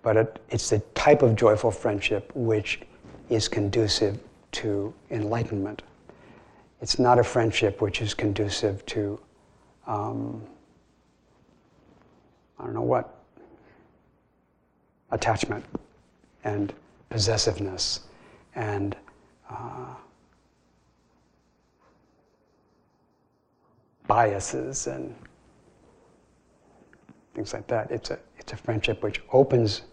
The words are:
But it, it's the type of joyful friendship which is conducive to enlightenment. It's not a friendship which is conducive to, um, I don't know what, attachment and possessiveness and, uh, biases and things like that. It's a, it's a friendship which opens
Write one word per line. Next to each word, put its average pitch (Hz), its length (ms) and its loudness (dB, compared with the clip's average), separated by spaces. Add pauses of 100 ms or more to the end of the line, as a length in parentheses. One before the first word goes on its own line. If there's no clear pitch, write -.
But 110 140 4
it, 113 320 2
it's - 200 -4
the 107 100 4 (160)
type 147 260 6
of 117 140 6
joyful 107 360 4
friendship 101 600 -2
which 113 480 0 (480)
is 110 180 2
conducive 104 720 0 (340)
to 101 400 -4 (180)
enlightenment. 107 720 -4 (960)
It's - 160 -2
not 123 220 6
a 117 40 6
friendship 110 580 0
which 101 200 -2
is 104 120 -4
conducive 101 760 -2
to, 104 320 -4 (680)
um, 110 560 -6 (2250)
I 120 60 -12
don't 113 80 -8
know 113 80 -4
what, 120 420 -2 (1900)
attachment 113 520 -2 (800)
and 101 300 -4 (360)
possessiveness 101 920 -2 (540)
and, 101 400 -4 (540)
uh, 127 440 -12 (4000)
biases 117 800 2
and 131 260 -8 (2250)
things - 180 -8
like 107 140 -12
that. 110 240 -2
It's 113 180 -8
a, - 80 -6 (220)
it's - 140 -16
a 110 40 -10
friendship 110 460 -4
which 104 180 -4 (100)
opens 123 600 6